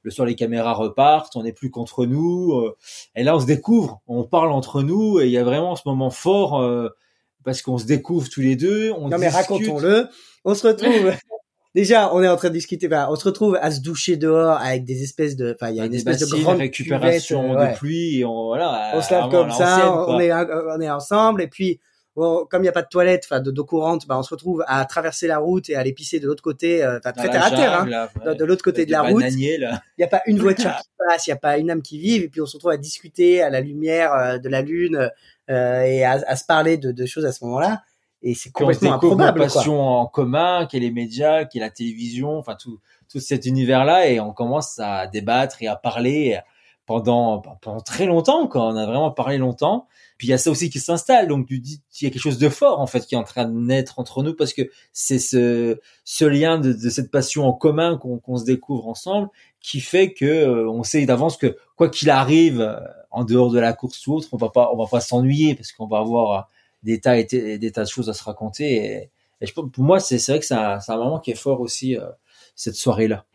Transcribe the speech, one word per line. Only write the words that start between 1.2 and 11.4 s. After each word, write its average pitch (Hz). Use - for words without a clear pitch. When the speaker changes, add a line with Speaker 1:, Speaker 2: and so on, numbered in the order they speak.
Speaker 1:
on 113
n'est 113
plus 131
contre 123
nous, 170
euh, 117
et 117
là, 151
on 151
se 127
découvre, 185
on 120
parle 160
entre 139
nous, 196
et 131
il 123
y 123
a 123
vraiment 156
ce -
moment 131
fort, 170
euh, 120
parce 131
qu'on 127
se 110
découvre 143
tous -
les 131
deux, 208
on 156
Speaker 2:
Non, 170
mais 180
Speaker 1:
discute. 156
Speaker 2:
racontons-le. 196
On 196
se 208
retrouve. 214
Speaker 1:
<laughs> -